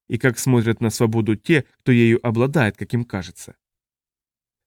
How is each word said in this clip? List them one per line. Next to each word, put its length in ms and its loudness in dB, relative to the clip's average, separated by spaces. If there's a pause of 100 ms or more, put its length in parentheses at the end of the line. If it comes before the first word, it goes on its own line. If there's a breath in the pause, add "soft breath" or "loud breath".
и 100 -4
как 200 0
смотрят 420 0
на 100 0
свободу 460 0
те, 300 -2 (140 soft breath)
кто 120 0
ею 340 2
обладает, 500 0
как 180 -12
им 100 -2
кажется. 520 -12 (1120)